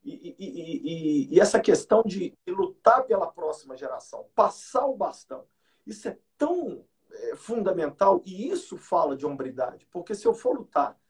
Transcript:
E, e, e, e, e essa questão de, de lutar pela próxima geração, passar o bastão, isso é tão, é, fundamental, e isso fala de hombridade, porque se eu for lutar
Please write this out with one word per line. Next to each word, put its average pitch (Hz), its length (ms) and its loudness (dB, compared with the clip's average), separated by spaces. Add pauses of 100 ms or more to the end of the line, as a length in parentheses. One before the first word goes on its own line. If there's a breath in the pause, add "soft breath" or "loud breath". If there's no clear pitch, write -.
E, 196 120 -14
e, - 260 -16
e, 165 880 -4
e, 151 60 2
e 180 60 12
essa 208 180 6
questão - 440 4
de, 190 300 -4 (120)
de 180 80 -6
lutar 196 500 2
pela 190 240 0
próxima 151 480 -10
geração, 127 580 -12
passar - 520 0
o 269 100 -2
bastão, 160 500 -8 (400)
isso 214 220 -12
é - 100 -10 (200)
tão, 302 480 -2 (260)
é, 117 240 -8
fundamental, 190 920 0
e 196 240 -8
isso 339 280 -6
fala 156 380 0
de 131 100 -10
hombridade, 131 680 -6
porque 180 240 -8
se - 100 -6
eu 226 80 4
for 254 240 -2
lutar - 400 -2 (120)